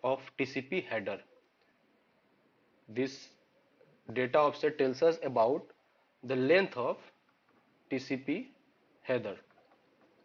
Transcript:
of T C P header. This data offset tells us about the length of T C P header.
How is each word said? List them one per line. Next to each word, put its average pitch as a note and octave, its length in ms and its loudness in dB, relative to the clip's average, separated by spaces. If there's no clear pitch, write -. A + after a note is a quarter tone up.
of C3 180 0
T C3+ 80 0
C C3 160 -6
P F3 280 -4
header. - 300 -4
This C3 400 -6
data B2+ 260 2
offset D3 380 2
tells C3 260 2
us E3 200 6
about B2+ 420 2
the B2+ 140 -2
length D#3+ 400 4
of C3+ 200 -2
T C3 100 -2
C C3 160 -4
P C#3+ 360 -6
header. G#2+ 340 -2